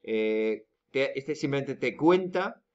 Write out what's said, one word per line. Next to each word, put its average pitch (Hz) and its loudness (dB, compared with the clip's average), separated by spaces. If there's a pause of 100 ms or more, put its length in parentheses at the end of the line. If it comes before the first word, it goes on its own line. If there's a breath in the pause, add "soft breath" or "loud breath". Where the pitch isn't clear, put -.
Eh, 110 0 (260)
te, 135 -2
este 147 -6
simplemente 139 -2
te 120 -2
cuenta. 185 2 (140)